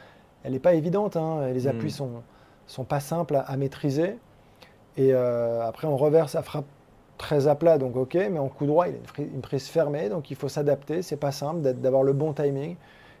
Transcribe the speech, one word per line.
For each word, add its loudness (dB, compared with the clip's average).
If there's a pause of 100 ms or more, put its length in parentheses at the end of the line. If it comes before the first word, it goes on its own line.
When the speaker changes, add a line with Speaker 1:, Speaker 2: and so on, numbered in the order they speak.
(440)
Speaker 1:
elle -4
est -4
pas 6
évidente, 0
hein, -2
et -2
les -2
Speaker 2:
Mm. 2
Speaker 1:
appuis -2
sont, -8 (460)
sont -10
pas -2
simples -2
à, 4
à -4
maîtriser. -2 (800)
Et, 6
euh... 0
après, -6
en 2
revers, 4
ça -4
frappe -8 (520)
très 2
à 6
plat, 6
donc -2
ok, -2 (180)
mais -2
en -2
coup -4
droit, 4
il -6
a -10
une -16
fri-, -8
une -8
prise -6
fermée, 0
donc -6
il -10
faut -6
s'adapter, -2
c'est -6
pas -2
simple -4
d'être, 0
d'avoir 4
le 4
bon 0
timing. -2 (440)